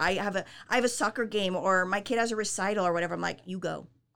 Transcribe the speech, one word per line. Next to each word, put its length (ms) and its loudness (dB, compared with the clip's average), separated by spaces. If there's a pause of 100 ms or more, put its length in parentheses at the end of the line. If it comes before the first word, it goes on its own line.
I 140 2
have 200 -2
a, 100 -2 (240)
I 60 0
have 100 4
a 40 4
soccer 380 -2
game, 280 0
or 300 2
my 160 0
kid 180 0
has 140 2
a 40 -4
recital 480 0
or 80 4
whatever," 220 0
I'm 60 -2
like, 240 -2
"You 160 -6
go. 260 -4 (300)